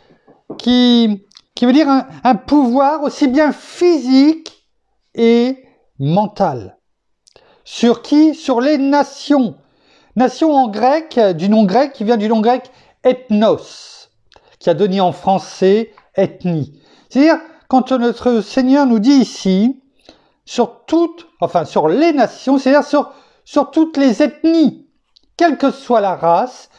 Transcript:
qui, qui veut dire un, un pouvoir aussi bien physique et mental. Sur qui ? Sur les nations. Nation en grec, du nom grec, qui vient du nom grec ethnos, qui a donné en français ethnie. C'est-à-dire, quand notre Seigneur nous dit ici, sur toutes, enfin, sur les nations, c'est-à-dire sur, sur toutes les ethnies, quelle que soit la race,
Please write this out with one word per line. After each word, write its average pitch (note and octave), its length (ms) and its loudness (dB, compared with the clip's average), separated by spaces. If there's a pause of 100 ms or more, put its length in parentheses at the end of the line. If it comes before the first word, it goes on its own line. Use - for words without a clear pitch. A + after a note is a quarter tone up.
(580)
qui, A#3+ 680 0 (280)
qui B3 100 -2
veut B3+ 80 2
dire C#4+ 160 2
un, C4+ 180 0 (160)
un B3 120 2
pouvoir C#4 680 0
aussi C#4+ 240 -2
bien C#4 240 0
physique D4 1160 0 (440)
et A#3+ 540 0 (320)
mental. D#3 760 -4 (880)
Sur - 360 -2
qui ? D4+ 320 2
Sur B3 280 -4
les D4 160 0
nations. C#4 800 -2 (580)
Nation C4 380 0
en C4 160 0
grec, B3+ 500 -2 (160)
du F3 140 -4
nom G#3+ 160 4
grec, B3 280 0
qui - 100 -10
vient A#3 140 0
du G#3 100 -4
nom A3 140 0
grec B3 300 -2 (320)
ethnos, - 1080 -2 (480)
qui - 120 -4
a E3+ 40 0
donné F#3+ 260 -2
en F3+ 120 0
français G3 840 -2 (220)
ethnie. F3 640 -6 (280)
C'est-à-dire, D#4 300 2 (280)
quand B3+ 240 0
notre A#3+ 500 -2
Seigneur C4 440 0
nous A#3 140 0
dit A3+ 120 2
ici, A3 680 0 (640)
sur - 420 -6
toutes, E4 420 -4 (120)
enfin, E3+ 240 -2
sur D#3 240 -2
les C#4 240 2
nations, C4+ 460 -2
c'est-à-dire C4+ 260 2
sur, C#4+ 300 -4 (320)
sur C#4+ 240 -2
toutes D#4+ 280 -2
les C#4 260 2
ethnies, D#4+ 640 -2 (480)
quelle D#4+ 200 0
que C#4 120 0
soit A#3 320 -2
la F#3+ 140 -2
race, E3+ 640 -2